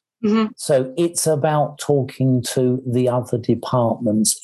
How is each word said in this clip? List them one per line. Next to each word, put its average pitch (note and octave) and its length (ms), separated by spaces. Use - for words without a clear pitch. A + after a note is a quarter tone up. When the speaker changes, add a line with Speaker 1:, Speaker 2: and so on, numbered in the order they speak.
Speaker 1:
Mm-hmm. A3 320
Speaker 2:
So D3 400
it's E3+ 320
about D3+ 520
talking C3 600
to B2+ 360
the B2 200
other B2 280
departments A2+ 1080